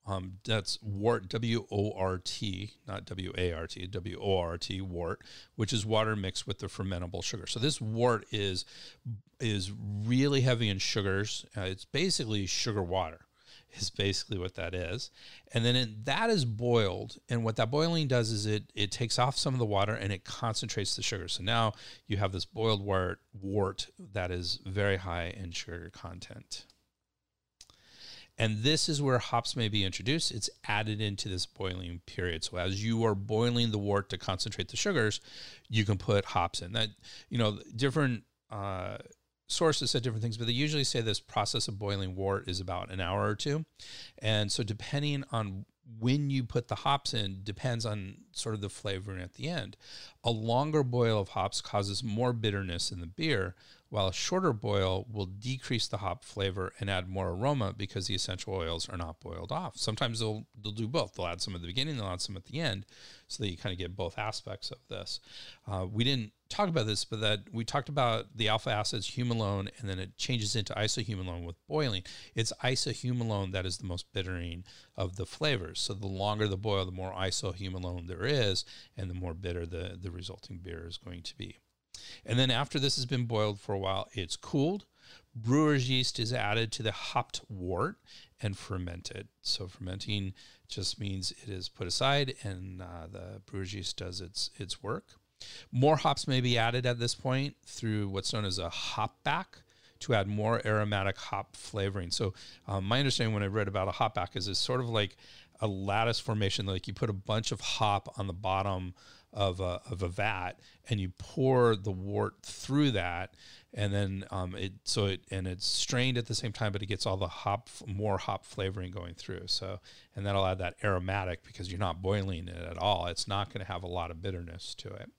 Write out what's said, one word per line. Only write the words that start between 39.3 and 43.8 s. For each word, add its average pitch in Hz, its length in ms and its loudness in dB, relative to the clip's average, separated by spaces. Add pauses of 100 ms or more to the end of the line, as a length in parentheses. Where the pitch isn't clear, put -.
sources 151 440 4
said 123 120 2
different 110 180 0
things, 113 160 0
but 117 100 -2
they 120 60 2
usually 147 300 2
say 131 160 2
this 110 220 0
process - 480 0
of 101 100 -6
boiling 98 340 0
wort 95 360 0
is 90 100 -2
about 92 320 -4
an 95 80 -4
hour 95 260 2
or 104 100 2
two. 147 280 -2 (540)